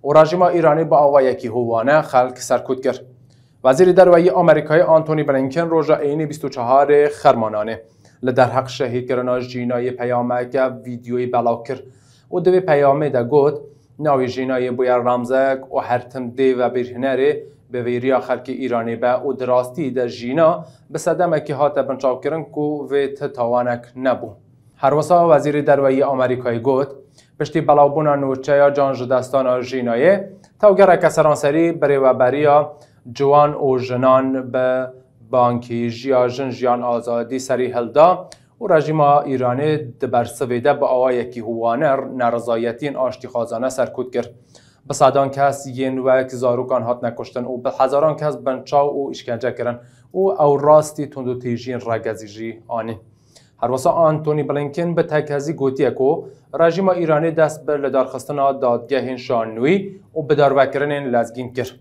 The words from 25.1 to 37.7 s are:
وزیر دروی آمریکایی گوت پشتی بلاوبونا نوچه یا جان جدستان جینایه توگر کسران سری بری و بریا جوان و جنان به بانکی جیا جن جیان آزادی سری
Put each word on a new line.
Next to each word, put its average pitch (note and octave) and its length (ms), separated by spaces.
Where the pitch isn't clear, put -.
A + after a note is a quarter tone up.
وزیر D3 320
دروی C#3 420
آمریکایی B2+ 560
گوت C3+ 300
پشتی D#3 200
بلاوبونا D3 560
نوچه C3+ 360
یا C#3+ 180
جان C#3 240
جدستان B2 680
جینایه B2+ 680
توگر F#3+ 360
کسران D#3 380
سری D#3+ 380
بری C#3+ 240
و C3+ 180
بریا C#3+ 580
جوان D3 420
و C3+ 240
جنان C3 720
به B2+ 380
بانکی A#2+ 600
جیا B2 380
جن C3 220
جیان B2 320
آزادی A#2+ 560
سری B2+ 320